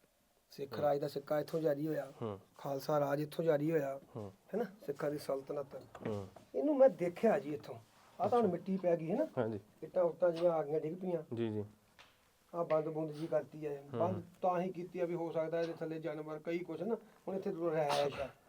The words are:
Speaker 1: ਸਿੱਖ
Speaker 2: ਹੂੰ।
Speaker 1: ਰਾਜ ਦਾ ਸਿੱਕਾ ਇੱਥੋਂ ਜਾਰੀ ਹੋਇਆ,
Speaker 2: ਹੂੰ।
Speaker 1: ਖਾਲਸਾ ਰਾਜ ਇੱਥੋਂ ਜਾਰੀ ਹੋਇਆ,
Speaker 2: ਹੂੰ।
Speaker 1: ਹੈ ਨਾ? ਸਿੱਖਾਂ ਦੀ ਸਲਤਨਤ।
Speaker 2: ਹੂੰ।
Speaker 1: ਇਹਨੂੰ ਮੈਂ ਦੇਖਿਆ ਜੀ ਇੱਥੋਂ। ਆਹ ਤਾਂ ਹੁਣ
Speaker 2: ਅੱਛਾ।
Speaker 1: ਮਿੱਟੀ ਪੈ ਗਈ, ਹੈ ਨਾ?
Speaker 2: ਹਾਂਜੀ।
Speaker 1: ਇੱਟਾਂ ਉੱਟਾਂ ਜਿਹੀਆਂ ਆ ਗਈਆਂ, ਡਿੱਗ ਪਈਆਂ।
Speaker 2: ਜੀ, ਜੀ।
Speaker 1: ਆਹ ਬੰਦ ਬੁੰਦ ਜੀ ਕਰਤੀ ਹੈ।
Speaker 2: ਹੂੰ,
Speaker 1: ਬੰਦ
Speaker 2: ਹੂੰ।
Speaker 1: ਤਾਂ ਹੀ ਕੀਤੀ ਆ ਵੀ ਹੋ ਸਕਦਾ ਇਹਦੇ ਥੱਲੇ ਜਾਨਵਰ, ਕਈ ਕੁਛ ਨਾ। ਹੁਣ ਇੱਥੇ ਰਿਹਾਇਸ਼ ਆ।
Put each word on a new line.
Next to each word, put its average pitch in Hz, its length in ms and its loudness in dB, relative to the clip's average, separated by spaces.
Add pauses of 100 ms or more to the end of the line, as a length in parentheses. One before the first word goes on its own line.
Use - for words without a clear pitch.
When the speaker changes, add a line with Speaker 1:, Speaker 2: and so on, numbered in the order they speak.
(500)
Speaker 1:
ਸਿੱਖ 139 240 -10
Speaker 2:
ਹੂੰ। - 80 -4
Speaker 1:
ਰਾਜ 143 160 4
ਦਾ 135 100 -2
ਸਿੱਕਾ 147 320 -2
ਇੱਥੋਂ 160 200 -2
ਜਾਰੀ 151 260 2
ਹੋਇਆ, 143 260 -4 (100)
Speaker 2:
ਹੂੰ। 104 180 -4 (180)
Speaker 1:
ਖਾਲਸਾ 143 420 0
ਰਾਜ 143 200 2
ਇੱਥੋਂ 151 240 -4
ਜਾਰੀ 151 260 4
ਹੋਇਆ, 139 300 2 (160)
Speaker 2:
ਹੂੰ। 104 160 -8 (220)
Speaker 1:
ਹੈ 190 40 0
ਨਾ? 233 60 0 (220)
ਸਿੱਖਾਂ 147 240 -2
ਦੀ 147 80 -2
ਸਲਤਨਤ। 139 480 -4 (400)
Speaker 2:
ਹੂੰ। 101 220 -4 (260)
Speaker 1:
ਇਹਨੂੰ 277 240 4
ਮੈਂ 262 100 10
ਦੇਖਿਆ 175 500 2
ਜੀ 139 160 -4
ਇੱਥੋਂ। 139 200 -10 (460)
ਆਹ 185 80 4
ਤਾਂ 240 100 4
ਹੁਣ 226 80 6
Speaker 2:
ਅੱਛਾ। 180 60 2
Speaker 1:
ਮਿੱਟੀ 190 240 -2
ਪੈ 175 200 4
ਗਈ, 160 140 -2
ਹੈ 208 60 2
ਨਾ? 302 100 2 (120)
Speaker 2:
ਹਾਂਜੀ। 113 220 0 (220)
Speaker 1:
ਇੱਟਾਂ 160 200 0
ਉੱਟਾਂ 170 280 4
ਜਿਹੀਆਂ 170 220 4
ਆ 160 100 2
ਗਈਆਂ, 151 180 0
ਡਿੱਗ 151 160 -4
ਪਈਆਂ। 175 380 -4
Speaker 2:
ਜੀ, 113 140 2
ਜੀ। 107 160 -2 (880)
Speaker 1:
ਆਹ 170 100 0
ਬੰਦ 156 240 2
ਬੁੰਦ 156 240 -4
ਜੀ 151 140 -6
ਕਰਤੀ 151 400 -4
ਹੈ। 143 160 -6 (100)
Speaker 2:
ਹੂੰ, 120 80 0
Speaker 1:
ਬੰਦ 180 140 2
Speaker 2:
ਹੂੰ। 175 80 -6 (200)
Speaker 1:
ਤਾਂ 180 180 2
ਹੀ 185 120 -2
ਕੀਤੀ 175 260 -10
ਆ 175 80 0
ਵੀ 175 80 -2
ਹੋ 165 160 -4
ਸਕਦਾ 160 300 -2
ਇਹਦੇ 165 120 -2
ਥੱਲੇ 160 280 -6
ਜਾਨਵਰ, 156 440 -6
ਕਈ 170 140 -2
ਕੁਛ 165 240 -6
ਨਾ। 220 120 -2
ਹੁਣ - 420 -6
ਇੱਥੇ 196 140 -4
ਰਿਹਾਇਸ਼ 147 720 0
ਆ। 135 80 -4 (200)